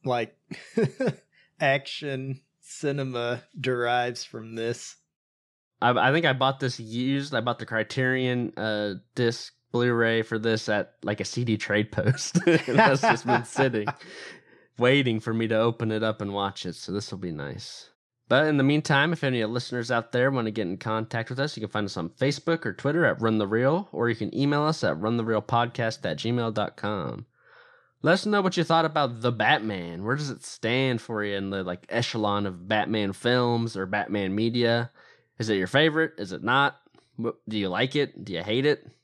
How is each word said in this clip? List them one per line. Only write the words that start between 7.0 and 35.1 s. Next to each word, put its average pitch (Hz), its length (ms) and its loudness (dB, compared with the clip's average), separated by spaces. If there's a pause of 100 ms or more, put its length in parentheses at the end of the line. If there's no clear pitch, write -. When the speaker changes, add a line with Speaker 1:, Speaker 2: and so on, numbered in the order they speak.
Speaker 2:
I 113 60 2
bought 117 180 -2
the 113 80 -10
Criterion, 127 880 0
uh, 104 380 -2 (180)
disc 117 400 0 (180)
Blu-ray 117 520 2
for 110 160 -4
this 110 280 0
at, 104 260 0 (100)
like, 104 160 -2
a 95 60 -4
C - 180 -4
D 113 120 2
trade 104 360 0
post. - 520 0
<laughs> - 40 4
And 151 320 4
that's 147 220 6
just 226 260 2
been 175 180 2
sitting, 117 420 0 (460)
Speaker 1:
<laughs> - 460 -20
Speaker 2:
waiting 123 400 4
for 113 160 -4
me 113 120 0
to 110 100 0
open 117 340 2
it 110 100 0
up 110 200 0
and 101 120 -4
watch 98 320 -4
it. 87 100 -6
So - 160 -12
this 101 200 -4
will 95 80 -8
be 90 120 -6
nice. 71 580 -10 (380)
But 139 180 4
in 151 120 2
the 135 60 4
meantime, 147 480 4
if 156 120 -4
any 123 200 0
listeners 120 460 -4
out 117 220 0
there 127 180 2
want 127 160 0
to 110 60 -2
get 104 160 -2
in 92 100 -4
contact 113 540 -4
with 127 80 -6
us, 147 180 -4
you 107 40 -8
can 104 100 -8
find 107 140 -2
us 95 120 -8
on 85 120 -6
Facebook 143 540 -2
or 104 100 -4
Twitter 156 300 0
at 113 160 2
Run 110 200 2
the 101 80 0
Reel, 135 440 2
or 117 160 -2
you 113 80 0
can 110 200 -6
email 143 280 2
us 156 200 0
at 80 160 0
run 113 180 0
the 113 80 -2
reel 110 160 0
podcast 120 640 -2
at 78 120 -2
gmail 117 360 -2
dot 104 240 -4
com. 85 480 -6 (760)
Let 165 120 4
us 190 120 0
know 208 160 2
what 185 140 0
you 170 80 2
thought 165 220 4
about 143 360 -2
The 123 100 2
Batman. 104 720 0
Where 120 120 0
does 147 140 -6
it - 140 -10
stand 123 580 -2
for 107 220 -4
you 101 120 -2
in 98 140 -4
the, 98 140 -4
like, 90 260 -6
echelon 104 560 0
of 90 220 -8
Batman 107 460 0
films 120 600 2
or 95 100 -2
Batman 98 500 -2
media? 117 560 0 (480)